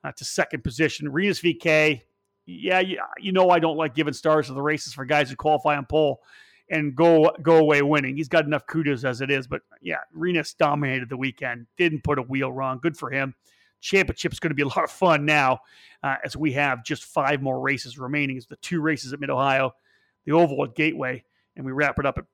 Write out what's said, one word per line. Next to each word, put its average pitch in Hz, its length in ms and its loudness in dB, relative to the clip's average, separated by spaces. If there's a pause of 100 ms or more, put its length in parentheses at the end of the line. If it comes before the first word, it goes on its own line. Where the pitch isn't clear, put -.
uh, 143 80 -8
to - 120 -16
second - 380 -4
position. 151 480 -2
Rinus 180 300 0
V 170 140 0
K, 156 500 2 (400)
yeah, 185 360 -2
you, 190 200 -4 (180)
you 196 140 -4
know 185 160 4
I 175 120 6
don't 160 180 0
like 156 160 -2
giving 147 180 0
stars 156 360 2
to 131 40 -14
the 135 80 -8
races 147 320 -4
for 135 140 -10
guys 143 240 2
who 131 60 -12
qualify 151 400 2
on 139 100 -6
pole 147 360 0 (480)
and 151 240 -2
go, 160 460 8
go 165 160 6
away 151 240 6
winning. 143 360 2
He's 151 120 -4
got 160 160 4
enough 147 220 -2
kudos 143 380 -2
as 127 180 -2
it 135 80 -4
is, 135 160 0
but - 160 -8 (180)
yeah, 160 200 -6 (120)
Rinus 165 400 -2
dominated 143 560 0
the 131 80 -8
weekend, 123 500 -6 (120)
didn't 165 260 0
put 147 140 0
a 131 40 -2
wheel 131 300 -4
wrong. 131 300 -4
Good 160 160 -4
for 131 120 -8
him. 135 240 -4 (460)
Championship's - 600 -2
gonna 156 140 -2
be 143 80 0
a 143 60 0
lot 165 160 -2
of - 60 -6
fun 160 340 2
now, 143 360 2 (420)
uh, 135 200 -2
as 139 140 -10
we 151 160 0
have 131 320 -2
just - 200 -6
five 143 360 -2
more 131 200 -4
races 135 380 -4
remaining. 135 380 -4
It's 123 80 -14
the - 120 -20
two - 240 -4
races 143 340 -2
at 143 60 -14
Mid-Ohio, 135 520 0 (540)
the 147 60 0
Oval 151 320 4
at 120 100 -10
Gateway, 135 500 -2 (320)
and 139 80 -12
we 131 80 -6
wrap 139 260 0
it 143 60 -4
up - 140 -2
at - 160 -12